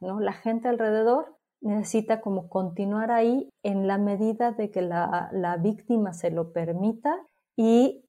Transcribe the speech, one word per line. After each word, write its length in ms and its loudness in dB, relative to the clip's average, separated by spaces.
¿no? 180 -6
La 140 -2
gente 340 -4
alrededor 720 2
necesita 600 -2
como 280 -4
continuar 640 -2
ahí 380 2
en 240 0
la 100 2
medida 540 0
de 200 -4
que 100 -2
la, 500 -2
la 260 -2
víctima 560 0
se 180 -2
lo 200 -4
permita 640 -2
y 540 4